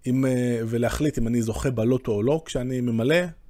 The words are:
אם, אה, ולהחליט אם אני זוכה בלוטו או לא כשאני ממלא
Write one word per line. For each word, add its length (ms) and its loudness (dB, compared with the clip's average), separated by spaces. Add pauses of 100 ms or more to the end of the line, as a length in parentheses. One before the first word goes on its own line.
אם, 200 2
אה, 400 0
ולהחליט 520 0
אם 80 2
אני 160 0
זוכה 280 -2
בלוטו 420 0
או 100 0
לא 220 0
כשאני 360 -4
ממלא 340 2 (360)